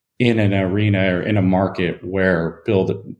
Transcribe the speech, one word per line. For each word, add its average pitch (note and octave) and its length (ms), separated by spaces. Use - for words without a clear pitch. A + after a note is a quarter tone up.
in A#2 180
an G2+ 160
arena F#2+ 640
or F2 60
in G#2+ 140
a G2 60
market F#2 600
where F2+ 600
build, F#2+ 560